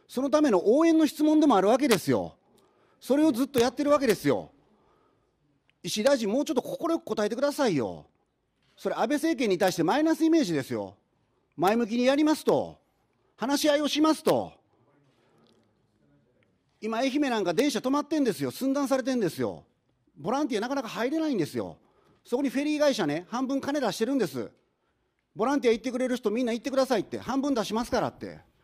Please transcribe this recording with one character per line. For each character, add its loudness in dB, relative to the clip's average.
そ -6
の -2
た 4
め 4
の 4
応 6
援 6
の 4
質 -2
問 6
で 6
も 6
あ 4
る 4
わ 6
け 2
で 4
す -4
よ。 -2
そ 0
れ 4
を 4
ず 0
っ -4
と -2
や 2
っ -10
て -4
る 2
わ 4
け -2
で 4
す -6
よ。 -2
石 -6
井 -2
大 4
臣、 -2
も 0
う -2
ち -6
ょ -2
っ 0
と 0
快 -4
く -8
答 -4
え 0
て -6
く -6
だ 0
さ 0
い 2
よ。 -4
そ -4
れ、 -4
安 0
倍 0
政 -2
権 0
に 0
対 2
し -6
て 0
マ 2
イ 2
ナ 2
ス -2
イ 4
メ 4
ー 2
ジ -4
で -2
す -8
よ。 -8
前 2
向 0
き -6
に 0
や 2
り 2
ま 4
す -8
と、 0
話 -2
し 2
合 4
い 0
を 0
し 0
ま 4
す -14
と。 0
今、 -4
愛 0
媛 2
な 0
ん 0
か 0
電 -2
車 -4
止 -4
ま 2
っ -6
て -2
ん 2
で 0
す -6
よ。 -2
寸 -4
断 -4
さ 0
れ -2
て -2
ん -2
で 0
す -10
よ。 -4
ボ -6
ラ -2
ン -2
テ -4
ィ -2
ア -4
な -6
か -4
な -4
か -8
入 -4
れ -2
な -2
い -2
ん -2
で 0
す -8
よ。 -6
そ -4
こ -2
に 0
フ -4
ェ -2
リ -2
ー -2
会 2
社 -2
ね、 -4
半 -4
分 -2
金 -4
出 -2
し -6
て -2
る -2
ん 0
で 0
す。 -8
ボ -2
ラ 0
ン 0
テ 2
ィ 4
ア 4
行 -4
っ -20
て -4
く -4
れ -2
る -2
人、 -2
み -2
ん 0
な -2
行 -6
っ -6
て -6
く -2
だ 2
さ 0
い 0
っ -2
て、 -10
半 -4
分 0
出 -2
し -6
ま -2
す -12
か 0
ら 0
っ -6
て。 -14